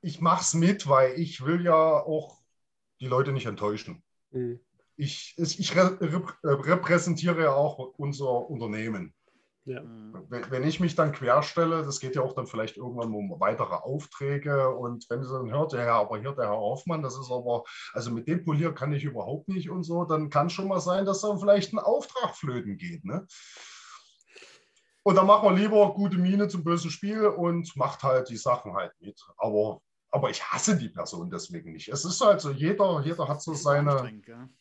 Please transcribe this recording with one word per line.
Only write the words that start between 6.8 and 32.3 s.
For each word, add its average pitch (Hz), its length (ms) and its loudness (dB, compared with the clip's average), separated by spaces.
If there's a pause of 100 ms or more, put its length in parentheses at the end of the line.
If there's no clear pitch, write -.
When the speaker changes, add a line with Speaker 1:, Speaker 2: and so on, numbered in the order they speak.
Speaker 1:
ja 143 120 4
auch 147 240 2 (180)
unser 135 540 -2
Unternehmen. 107 640 -6 (500)
Speaker 2:
Ja. 131 180 -10
Speaker 3:
Mhm. 113 460 -18
Speaker 1:
Wenn, 120 220 -10
wenn 131 140 -4
ich 165 160 0
mich 170 160 0
dann 151 160 2
querstelle, 156 720 2
das 139 160 -6
geht 131 160 -6
ja 131 60 0
auch 127 120 -2
dann 127 140 -6
vielleicht 110 280 -6
irgendwann 117 380 -6
um 98 260 -6
weitere 104 360 0
Aufträge. 143 1000 -2
Und 120 340 -8
wenn 120 140 -4
sie 127 100 -8
dann 127 180 -6
hört, 151 220 -2
"Ja, 120 120 -2
ja, 117 160 4
aber 104 180 -2
hier 131 140 -6
der 120 140 -2
Herr 104 120 0
Hoffmann, 139 440 -4
das 127 140 -6
ist 131 140 -12
aber, 120 340 -2 (280)
also 117 180 -6
mit 117 180 -6
dem 170 160 -2
Polier 156 300 0
kann 147 180 -4
ich 143 120 -2
überhaupt 123 440 -6
nicht" 190 220 -4
und 160 140 -6
so, 170 200 -2
dann 156 240 0
kann 147 220 2
schon 190 180 -4
mal 185 120 0
sein, 185 260 0
dass 196 160 0
dann 208 160 -2
vielleicht 202 340 4
ein 220 60 -2
Auftrag - 580 0
flöten 120 400 -6
geht, 87 280 -12
ne? 131 220 -6 (1800)
Und 196 140 6
dann 190 100 8
macht 202 180 8
man 185 120 8
lieber 208 380 6
gute 190 240 0
Miene 196 300 4
zum 175 160 -6
bösen 170 260 0
Spiel 208 360 0
und 170 500 0
macht 135 260 -2
halt 131 260 2
die 113 80 -10
Sachen 120 380 -2
halt 92 260 -4
mit. 95 180 -18 (200)
Aber, 107 420 2 (300)
aber 135 200 0
ich - 140 -6
hasse - 320 0
die 120 140 -4
Person 85 400 -8
deswegen 85 420 -10
nicht. 78 160 -16
Es - 160 -6
ist 175 160 -4
halt 202 200 6